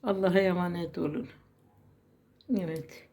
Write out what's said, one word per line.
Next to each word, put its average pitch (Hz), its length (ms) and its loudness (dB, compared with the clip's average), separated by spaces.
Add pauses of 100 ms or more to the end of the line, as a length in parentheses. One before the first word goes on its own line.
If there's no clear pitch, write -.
Allah'a 190 360 4
emanet 175 580 0
olun. 151 300 -4 (1300)
Evet. 160 540 -8